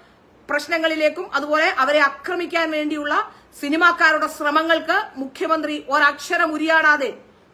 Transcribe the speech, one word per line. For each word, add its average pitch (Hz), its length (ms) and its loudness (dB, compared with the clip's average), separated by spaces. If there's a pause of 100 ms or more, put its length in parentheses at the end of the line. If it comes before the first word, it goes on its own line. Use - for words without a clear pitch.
(500)
പ്രശ്നങ്ങളിലേക്കും 320 840 -2
അതുപോലെ 302 360 2
അവരെ 285 280 2
ആക്രമിക്കാൻ 330 720 -2
വേണ്ടിയുള്ള 302 640 -2 (280)
സിനിമാക്കാരുടെ 311 680 2
ശ്രമങ്ങൾക്ക് 320 760 0 (140)
മുഖ്യമന്ത്രി 302 720 -4
ഒരക്ഷരം 302 640 2
ഉരിയാടാതെ 302 680 2 (360)